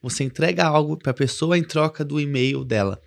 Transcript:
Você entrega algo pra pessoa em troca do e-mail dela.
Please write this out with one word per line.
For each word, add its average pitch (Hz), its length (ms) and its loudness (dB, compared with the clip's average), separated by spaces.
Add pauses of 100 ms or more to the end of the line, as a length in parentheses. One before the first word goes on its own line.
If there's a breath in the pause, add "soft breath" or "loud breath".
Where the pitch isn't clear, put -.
Você 127 220 -6
entrega 170 420 0
algo 156 320 2
pra 139 160 -4
pessoa 156 460 0
em 165 60 2
troca 156 400 -2
do 143 160 -4
e-mail 135 440 0
dela. 104 420 0